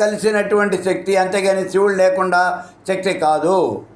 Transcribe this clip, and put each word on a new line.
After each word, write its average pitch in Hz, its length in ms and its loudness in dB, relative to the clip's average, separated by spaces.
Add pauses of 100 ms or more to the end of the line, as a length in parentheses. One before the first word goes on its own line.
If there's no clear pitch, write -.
కలిసినటువంటి 208 840 0
శక్తి, 185 280 -2 (100)
అంతేగాని 190 500 0
శివుడు 196 300 2
లేకుండా 185 400 2 (460)
శక్తి 185 240 -2 (120)
కాదు. 156 320 2 (400)